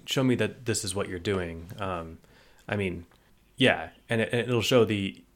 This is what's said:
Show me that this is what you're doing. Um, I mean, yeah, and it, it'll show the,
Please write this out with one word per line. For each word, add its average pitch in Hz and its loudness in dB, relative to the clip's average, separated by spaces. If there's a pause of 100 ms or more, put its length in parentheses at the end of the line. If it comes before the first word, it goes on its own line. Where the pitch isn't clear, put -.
Show - 0
me 127 4
that 110 -2
this 107 -2
is 95 -6
what 98 -4
you're 92 -8
doing. 87 -4
Um, 85 -8 (500)
I 104 -4
mean, 90 -2 (520)
yeah, 85 4 (200)
and 113 0
it, 110 -2
it'll 120 0
show 117 6
the, 98 -2 (140)